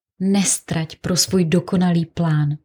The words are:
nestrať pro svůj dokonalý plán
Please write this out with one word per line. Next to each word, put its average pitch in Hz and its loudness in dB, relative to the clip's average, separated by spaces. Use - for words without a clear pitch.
nestrať 185 -2
pro 175 -4
svůj 185 2
dokonalý 175 0
plán 156 0